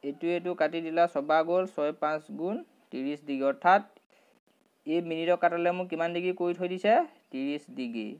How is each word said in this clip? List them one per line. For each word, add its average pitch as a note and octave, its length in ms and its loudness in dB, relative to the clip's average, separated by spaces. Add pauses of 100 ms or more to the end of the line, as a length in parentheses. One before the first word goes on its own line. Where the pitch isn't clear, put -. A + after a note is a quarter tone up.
এইটো C#3+ 240 -6
এইটো F3 280 -2
কাটি D#3+ 260 0
দিলা, E3 260 2
ছবা D3+ 360 2
গ'ল, F3 220 2
ছয় D3+ 340 -2
পাঁচ D#3 220 -2 (100)
গুণ E3 240 -4 (300)
ত্ৰিছ C3+ 400 -6
ডিগ্ৰী। C#3 220 -2
অৰ্থাৎ F3+ 360 4 (1040)
এই D#3+ 140 0
মিনিটৰ E3 360 0
কাটালে E3+ 340 2
মোক F3+ 180 -4
কিমান E3 240 -2
ডিগ্ৰী F3+ 240 -2
কৰি F3 160 0
থৈ F3+ 160 -4
দিছে? F#3+ 240 2 (340)
ত্ৰিছ C#3+ 360 -6 (120)
ডিগ্ৰী। A#2 340 -6 (100)